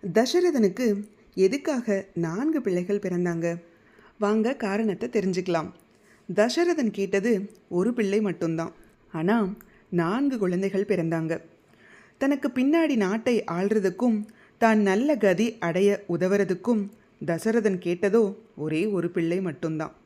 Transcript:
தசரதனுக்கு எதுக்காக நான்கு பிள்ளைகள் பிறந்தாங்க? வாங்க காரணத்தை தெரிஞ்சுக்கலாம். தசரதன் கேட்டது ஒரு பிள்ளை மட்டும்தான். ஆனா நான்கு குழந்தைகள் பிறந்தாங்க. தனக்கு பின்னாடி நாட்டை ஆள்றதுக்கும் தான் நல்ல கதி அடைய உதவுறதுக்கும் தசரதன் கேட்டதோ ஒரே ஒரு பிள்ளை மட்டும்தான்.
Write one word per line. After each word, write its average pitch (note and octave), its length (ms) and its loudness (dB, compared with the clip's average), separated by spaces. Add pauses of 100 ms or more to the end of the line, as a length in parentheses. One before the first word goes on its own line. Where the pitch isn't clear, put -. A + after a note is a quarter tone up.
தசரதனுக்கு B3 840 2 (500)
எதுக்காக A#3 580 0 (200)
நான்கு G#3 460 -2
பிள்ளைகள் F#3+ 440 -2
பிறந்தாங்க? F3 420 -2 (720)
வாங்க G#3+ 360 2
காரணத்தை G#3+ 540 -2
தெரிஞ்சுக்கலாம். F3+ 600 -2 (600)
தசரதன் A#3+ 640 2
கேட்டது G3 400 0 (380)
ஒரு F#3 240 0
பிள்ளை G#3 280 0
மட்டும்தான். E3 520 -2 (400)
ஆனா F3 240 2 (540)
நான்கு A3+ 460 0
குழந்தைகள் F#3+ 540 -2
பிறந்தாங்க. E3 420 0 (840)
தனக்கு C#4 340 0
பின்னாடி C#4+ 460 2
நாட்டை A3+ 380 0 (220)
ஆள்றதுக்கும் G3+ 600 0 (440)
தான் A3 200 4
நல்ல A3 360 2
கதி G3+ 320 2 (100)
அடைய F#3+ 400 2 (100)
உதவுறதுக்கும் F#3+ 720 0 (380)
தசரதன் G#3 640 0
கேட்டதோ G3 420 2 (320)
ஒரே D#3 320 -2
ஒரு F3 220 -2
பிள்ளை E3+ 300 -2
மட்டும்தான். D#3+ 540 -6 (100)